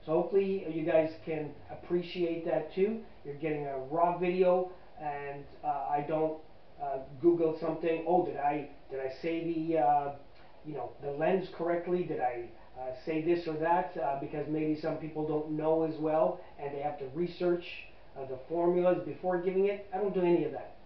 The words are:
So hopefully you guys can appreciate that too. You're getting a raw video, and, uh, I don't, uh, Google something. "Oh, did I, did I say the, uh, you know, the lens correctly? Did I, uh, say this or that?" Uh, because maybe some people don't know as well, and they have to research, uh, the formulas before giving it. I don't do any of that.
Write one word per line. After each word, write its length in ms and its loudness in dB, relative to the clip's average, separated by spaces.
So 80 0
hopefully 580 2
you 120 -2
guys 300 4
can 300 -4
appreciate 760 -2
that 280 0
too. 300 2
You're 120 -8
getting 320 -2
a 100 -4
raw 260 4
video, 540 4
and, 460 -6
uh, 260 -2
I 180 2
don't, 340 0
uh, 180 -4
Google 380 6
something. 480 0
"Oh, 180 6
did 120 -4
I, 320 0
did 120 -4
I 80 -4
say 220 0
the, 360 0
uh, 320 4
you 80 -10
know, 180 -6
the 100 -4
lens 380 2
correctly? 540 0
Did 180 -2
I, 240 0
uh, 160 -6
say 160 0
this 260 2
or 60 -2
that?" 440 2
Uh, 220 0
because 280 -4
maybe 280 0
some 220 -2
people 300 -4
don't 240 -2
know 320 2
as 140 0
well, 420 2
and 160 -6
they 60 -6
have 200 -4
to 140 -6
research, 720 -2
uh, 80 -8
the 120 -6
formulas 560 4
before 340 -2
giving 300 2
it. 260 -2
I 40 -2
don't 160 0
do 80 2
any 240 4
of 80 -4
that. 320 -10